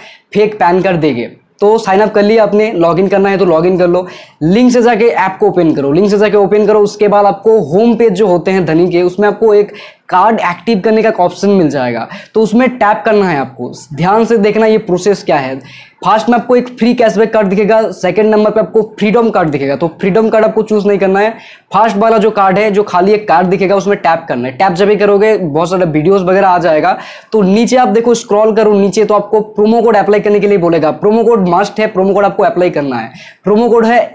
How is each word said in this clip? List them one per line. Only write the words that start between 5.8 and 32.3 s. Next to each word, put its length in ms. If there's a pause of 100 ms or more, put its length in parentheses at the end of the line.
link 180
से 80
जाके 200
open 300
करो। 120
उसके 280
बाद 180
आपको 340 (120)
home 240
page 180
जो 140
होते 240
हैं 140
धनी 240
के, 120
उसमें 260
आपको 260
एक 200 (360)
कार्ड 300
एक्टिव 400
करने 240
का 60
एक 100
ऑप्शन 300
मिल 200
जाएगा, 380 (260)
तो 80
उसमें 280
टैप 360
करना 200
है 140
आपको। 320 (240)
ध्यान 300
से 120
देखना 280
ये 120
प्रोसेस 460
क्या 140
है। 200 (480)
फर्स्ट 240
में 80
आपको 180
एक 120 (120)
फ्री 140
कैशबैक 400
कार्ड 140
दिखेगा, 340 (100)
सेकंड 400
नंबर 200
पे 80
आपको 220 (180)
फ्रीडम 300
कार्ड 200
दिखेगा, 260
तो 120 (120)
फ्रीडम 300
कार्ड 160
आपको 160
चूज 260
नहीं 120
करना 200
है। 100 (440)
फर्स्ट 240
वाला 200
जो 140
कार्ड 280
है, 120
जो 120
खाली 280
एक 160
कार्ड 200
दिखेगा, 280
उसमें 220
टैप 320
करना 180
है। 100
टैप 160
जब 140
भी 80
करोगे 420
बहुत 320
सारे 160
वीडियोज़ 380
वगैरह 240
आ 100
जाएगा। 400 (340)
तो 100
नीचे 340
आप 120
देखो, 260
स्क्रॉल 420
करो 180
नीचे 320
तो 80
आपको 260
प्रोमो 420
कोड 140
अप्लाई 240
करने 200
के 80
लिए 100
बोलेगा। 340
प्रोमो 320
कोड 260
मस्ट 300
है, 80
प्रोमो 260
कोड 120
आपको 180